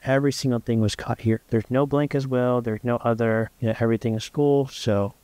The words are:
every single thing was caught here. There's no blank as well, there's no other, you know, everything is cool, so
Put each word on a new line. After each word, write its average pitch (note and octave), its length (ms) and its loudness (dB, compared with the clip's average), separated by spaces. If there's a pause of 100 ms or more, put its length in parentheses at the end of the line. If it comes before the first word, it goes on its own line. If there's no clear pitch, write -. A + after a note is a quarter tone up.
every C3+ 260 2
single B2 300 -2
thing A2+ 220 0
was G#2 120 2
caught - 280 -6
here. A2+ 260 2
There's A2+ 220 -2
no C3+ 160 2
blank C#3+ 280 0
as C3+ 120 -2
well, B2 340 0
there's A2+ 240 -4
no A#2+ 120 0
other, A2+ 540 0 (100)
you A#2 80 0
know, A2 120 -2
everything A2+ 340 0
is A2 140 -6
cool, C#3+ 380 2
so G2+ 580 -2